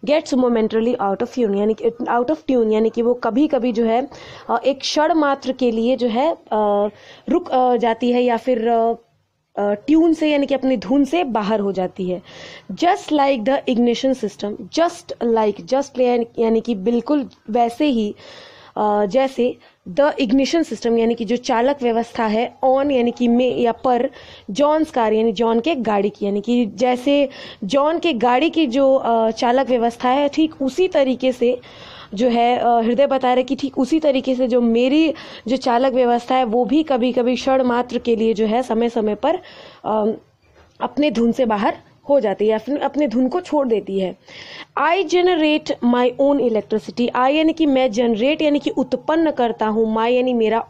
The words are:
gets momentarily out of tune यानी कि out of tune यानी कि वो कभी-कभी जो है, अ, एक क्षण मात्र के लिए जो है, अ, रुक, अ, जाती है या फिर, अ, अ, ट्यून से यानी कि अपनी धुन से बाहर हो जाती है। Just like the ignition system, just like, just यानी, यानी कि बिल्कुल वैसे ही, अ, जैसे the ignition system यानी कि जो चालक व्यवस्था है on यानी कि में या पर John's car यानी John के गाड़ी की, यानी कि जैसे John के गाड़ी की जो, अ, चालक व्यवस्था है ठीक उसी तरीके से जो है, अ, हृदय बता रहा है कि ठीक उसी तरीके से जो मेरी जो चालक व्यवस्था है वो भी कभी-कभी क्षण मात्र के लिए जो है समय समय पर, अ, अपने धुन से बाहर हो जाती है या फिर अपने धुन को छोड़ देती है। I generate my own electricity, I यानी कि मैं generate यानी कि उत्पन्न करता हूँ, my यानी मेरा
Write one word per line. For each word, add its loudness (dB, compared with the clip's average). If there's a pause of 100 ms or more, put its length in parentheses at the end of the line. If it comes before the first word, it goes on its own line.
gets 0
momentarily 0
out -2
of -6
tune -2
यानी 0
कि -4
out -2
of 0
tune 0
यानी 2
कि -4
वो 2
कभी-कभी 0
जो 0
है, 0 (420)
अ, 0
एक 0
क्षण 0
मात्र 0
के 0
लिए 0
जो -2
है, 0
अ, -2 (400)
रुक, 0
अ, 2
जाती 0
है 2
या 0
फिर, -2
अ, 2 (640)
अ, 0
ट्यून 2
से 0
यानी 0
कि -2
अपनी 0
धुन 0
से 0
बाहर -2
हो -2
जाती -6
है। -6 (520)
Just 0
like 2
the -2
ignition 0
system, -8 (100)
just -4
like, 0
just -2
यानी, 2 (140)
यानी 2
कि -2
बिल्कुल -2 (200)
वैसे 0
ही, 0 (640)
अ, 0
जैसे 0 (320)
the 2
ignition 0
system 0
यानी 2
कि -6
जो -2
चालक 0
व्यवस्था -2
है -2
on 2
यानी 2
कि -2
में 2
या 0
पर 0 (420)
John's 2
car 0
यानी 2
John 0
के -2
गाड़ी 0
की, -8
यानी -2
कि 0
जैसे 0 (340)
John 0
के 0
गाड़ी 2
की 0
जो, 2
अ, 0
चालक 0
व्यवस्था 0
है 2
ठीक -2
उसी 0
तरीके 0
से 0 (540)
जो 2
है, 2
अ, 0
हृदय 2
बता 0
रहा 2
है 2
कि -4
ठीक -6
उसी 2
तरीके 0
से 0
जो 2
मेरी 2 (340)
जो 0
चालक 0
व्यवस्था 2
है 2
वो 0
भी 2
कभी-कभी 0
क्षण 0
मात्र -2
के 0
लिए 2
जो 0
है 0
समय 0
समय -2
पर, -2 (460)
अ, -2 (760)
अपने -2
धुन 2
से 0
बाहर 0 (340)
हो 4
जाती 0
है 2
या 2
फिर -4
अपने -2
धुन 0
को -4
छोड़ -2
देती -2
है। -4 (640)
I 2
generate 0 (240)
my 2 (100)
own 4 (120)
electricity, -4
I 2
यानी 2
कि 0
मैं 2
generate 0
यानी 2
कि -4
उत्पन्न 0
करता -2
हूँ, 0
my 0
यानी 2
मेरा 0